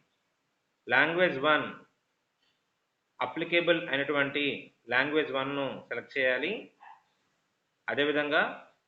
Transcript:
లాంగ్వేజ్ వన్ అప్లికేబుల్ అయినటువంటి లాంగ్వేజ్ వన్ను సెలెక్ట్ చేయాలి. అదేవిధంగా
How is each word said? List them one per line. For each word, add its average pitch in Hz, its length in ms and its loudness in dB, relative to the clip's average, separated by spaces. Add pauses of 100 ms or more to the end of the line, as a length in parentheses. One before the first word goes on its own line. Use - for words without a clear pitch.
(880)
లాంగ్వేజ్ 147 520 2
వన్ 147 280 4 (1500)
అప్లికేబుల్ 165 640 0
అయినటువంటి 139 600 0 (440)
లాంగ్వేజ్ 139 440 0
వన్ను 135 340 -2 (180)
సెలెక్ట్ 120 300 -10
చేయాలి. 135 380 0 (1400)
అదేవిధంగా 147 540 0 (460)